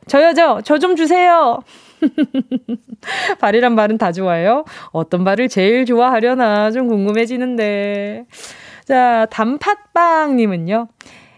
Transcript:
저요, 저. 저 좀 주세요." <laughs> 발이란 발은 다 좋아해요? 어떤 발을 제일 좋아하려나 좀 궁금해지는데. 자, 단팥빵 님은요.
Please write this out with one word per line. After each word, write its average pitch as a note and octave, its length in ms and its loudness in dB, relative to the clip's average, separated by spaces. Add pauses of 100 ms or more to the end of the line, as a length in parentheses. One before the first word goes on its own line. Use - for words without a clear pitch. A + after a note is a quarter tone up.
저요, D4+ 280 4
저. D4+ 260 2
저 D4 180 0
좀 F4+ 160 0
주세요." E4 640 2 (400)
<laughs> - 1400 -6
발이란 A#3 360 2
발은 G#3+ 220 0
다 F#3 140 -2
좋아해요? F#3+ 520 0 (280)
어떤 F3 320 -2
발을 G#3 240 0
제일 A#3 360 2
좋아하려나 A#3 840 0
좀 B3 180 -2
궁금해지는데. G#3+ 1400 -4 (580)
자, A#3+ 460 2
단팥빵 D#4 1080 -2
님은요. G#3 500 -2 (520)